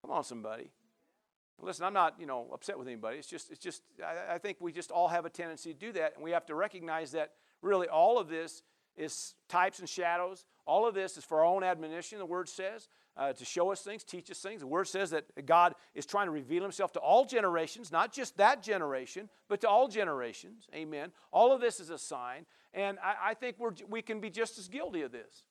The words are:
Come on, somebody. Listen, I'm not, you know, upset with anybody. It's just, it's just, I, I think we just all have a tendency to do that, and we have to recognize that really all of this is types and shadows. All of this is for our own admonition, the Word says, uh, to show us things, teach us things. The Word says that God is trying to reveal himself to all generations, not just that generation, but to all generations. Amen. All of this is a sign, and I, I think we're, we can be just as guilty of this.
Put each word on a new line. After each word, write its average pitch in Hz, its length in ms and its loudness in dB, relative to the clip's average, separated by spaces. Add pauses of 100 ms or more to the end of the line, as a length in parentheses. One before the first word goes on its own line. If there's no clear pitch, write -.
Come - 100 -8
on, 151 100 0
somebody. 113 480 -10 (920)
Listen, 180 220 -6
I'm 196 80 -2
not, 175 260 4
you 170 80 -14
know, 123 260 -6
upset 196 240 -8
with 127 120 -10
anybody. 117 300 -6
It's 151 100 -16
just, - 220 -14
it's - 100 -18
just, 165 220 -12 (220)
I, 170 300 -6
I 175 40 -4
think 190 220 -8
we 175 120 -6
just 165 180 -10
all 170 160 4
have 165 180 2
a 165 60 -6
tendency 165 420 -10
to 139 60 -14
do 214 140 -12
that, 160 240 0
and 143 80 -12
we 170 80 -2
have 165 140 2
to 156 100 -6
recognize 165 560 -4
that 160 180 -2 (320)
really 180 240 4
all 175 320 6
of 175 100 -2
this 160 360 -8 (320)
is - 380 -8 (140)
types 185 300 2
and 180 100 -10
shadows. 175 560 -2 (220)
All 202 200 4
of 214 80 0
this 190 220 -4
is 143 80 -16
for 156 140 2
our 160 80 10
own 185 160 4
admonition, 170 560 -4
the 185 80 -8
Word 175 220 -4
says, 202 400 -8 (280)
uh, 139 180 0
to 127 100 -12
show 175 260 2
us 190 120 -4
things, 202 200 -10
teach - 280 -14
us 170 100 -14
things. 202 200 -10
The 135 60 -10
Word 175 220 0
says 185 220 -2
that 147 360 -6
God 165 280 6 (200)
is 147 100 -8
trying 202 220 0
to 165 60 -2
reveal 151 300 -2
himself 196 300 -2
to 170 60 -4
all 208 260 8
generations, 190 680 0
not 190 200 2
just - 260 -6
that 226 220 8
generation, 180 680 -4 (200)
but 202 120 0
to 214 80 4
all 233 180 8
generations. 190 880 -4
Amen. 156 380 -8 (180)
All 233 220 8
of 254 80 4
this 233 180 0
is 165 120 -14
a 156 80 -8
sign, 127 460 -8 (300)
and 196 240 -2
I, 196 320 -2
I 226 40 -4
think 240 260 -8
we're, 226 140 -2 (140)
we 220 140 -6
can 220 160 -6
be 208 120 -6
just 220 280 -4
as 185 100 -14
guilty 208 340 -6
of 123 100 -6
this. - 380 -18